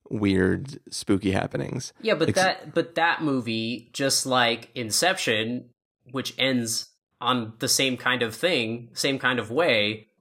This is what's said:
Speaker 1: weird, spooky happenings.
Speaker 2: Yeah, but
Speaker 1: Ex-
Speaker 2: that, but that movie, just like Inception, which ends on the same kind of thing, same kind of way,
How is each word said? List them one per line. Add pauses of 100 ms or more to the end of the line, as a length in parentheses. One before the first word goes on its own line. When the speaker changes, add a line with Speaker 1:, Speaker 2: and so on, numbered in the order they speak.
(100)
Speaker 1:
weird, (120)
spooky
happenings.
Speaker 2:
Yeah,
but
Speaker 1:
Ex-
Speaker 2:
that,
but
that
movie,
just
like
Inception, (440)
which
ends (320)
on
the
same
kind
of
thing,
same
kind
of
way, (140)